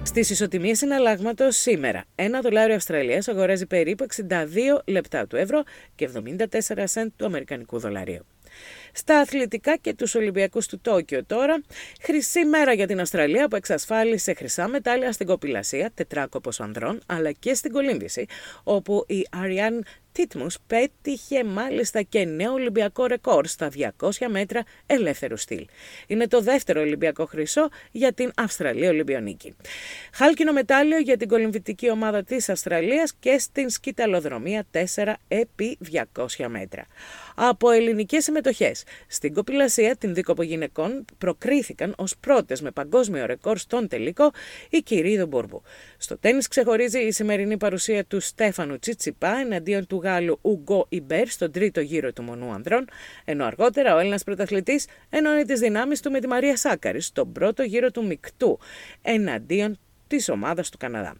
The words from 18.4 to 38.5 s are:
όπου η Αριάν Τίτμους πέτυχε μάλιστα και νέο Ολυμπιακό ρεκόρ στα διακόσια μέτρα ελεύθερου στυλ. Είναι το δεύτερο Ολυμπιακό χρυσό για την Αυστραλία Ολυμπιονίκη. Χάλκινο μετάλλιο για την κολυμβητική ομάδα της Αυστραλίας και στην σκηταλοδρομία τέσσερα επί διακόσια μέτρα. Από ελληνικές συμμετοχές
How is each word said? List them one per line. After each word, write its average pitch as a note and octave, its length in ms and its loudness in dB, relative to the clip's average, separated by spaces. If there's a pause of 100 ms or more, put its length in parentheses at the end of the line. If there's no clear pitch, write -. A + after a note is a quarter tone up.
όπου G3+ 440 0
η F#3+ 240 -2
Αριάν G3 540 -2 (280)
Τίτμους F3 440 -4 (100)
πέτυχε C4 760 -2
μάλιστα A3 580 -2
και G3 240 0
νέο E3+ 280 -2
Ολυμπιακό A#3+ 520 0
ρεκόρ A3 420 4
στα D3 220 -4
διακόσια C#3+ 600 -4
μέτρα G#3 340 -2 (220)
ελεύθερου D3 520 0
στυλ. - 280 -8 (420)
Είναι A3+ 200 0
το A#3+ 140 6
δεύτερο G3+ 400 2
Ολυμπιακό D3+ 440 0
χρυσό D#3 440 0 (220)
για B3 220 2
την B3 220 -2
Αυστραλία E3 540 0
Ολυμπιονίκη. C3 680 -2 (580)
Χάλκινο D4+ 400 4
μετάλλιο C#4 460 4
για B3+ 180 4
την G#3+ 100 -4
κολυμβητική A3 640 0
ομάδα G#3+ 340 0
της B3 260 -4
Αυστραλίας G3 720 0
και C4 180 4
στην C4+ 320 -2
σκηταλοδρομία F#3 1040 -2
τέσσερα G3 460 -2 (100)
επί A3+ 520 -2
διακόσια B2+ 680 -6
μέτρα. F#2+ 360 -10 (500)
Από A#3+ 340 4
ελληνικές A3+ 540 4
συμμετοχές C4+ 600 0 (240)